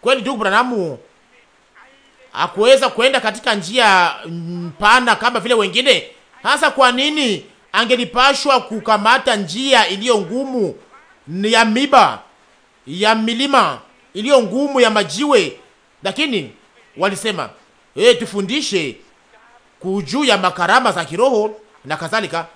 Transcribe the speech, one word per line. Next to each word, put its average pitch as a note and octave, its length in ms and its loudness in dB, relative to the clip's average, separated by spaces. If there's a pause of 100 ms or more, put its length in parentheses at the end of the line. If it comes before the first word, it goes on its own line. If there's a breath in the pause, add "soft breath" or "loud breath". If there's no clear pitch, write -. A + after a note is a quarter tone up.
Kweli C4 200 0
ndugu A#3+ 180 -6
Branamu G#3 600 -2 (1300)
hakuweza A#3 560 2
kwenda B3+ 320 0
katika A3 340 -4
njia F#3+ 600 2 (140)
mpana F3 880 0
kama A#3 240 -2
vile A#3+ 140 0
wengine. G#3+ 520 2 (360)
Hasa C#4+ 280 0
kwa C4 220 4
nini C4 520 -2 (280)
angelipashwa B3 880 2
kukamata A3 760 0
njia G#3 520 2
iliyo G#3+ 300 0
ngumu, A3+ 560 -4 (520)
ni F#3+ 260 -2
ya A3+ 120 4
miba, A3 540 2 (680)
ya G3 280 0
milima, A3+ 640 0 (360)
iliyo B3 280 2
ngumu, C4 380 -2
ya A#3 100 4
majiwe? G#3 680 0 (440)
Lakini F#3+ 500 -4 (440)
walisema, F#3 540 -4 (460)
"Eh, A#3 220 4
tufundishe G3 800 -6 (840)
kujuu F#3+ 440 -4
ya G#3+ 140 2
makarama F#3 540 0
za F3 120 -4
kiroho G#3+ 560 -2 (240)
na D3 120 -8
kadhalika." E3 580 -6